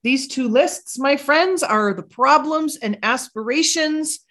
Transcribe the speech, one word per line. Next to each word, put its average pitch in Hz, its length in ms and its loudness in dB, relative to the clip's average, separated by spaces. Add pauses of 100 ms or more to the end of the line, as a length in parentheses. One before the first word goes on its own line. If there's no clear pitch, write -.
These 262 260 0
two 254 200 -2
lists, 262 500 0
my 277 200 2
friends, 330 440 0
are 214 300 0
the 175 100 -8
problems 302 720 2
and 208 260 -4
aspirations 302 1160 -2 (100)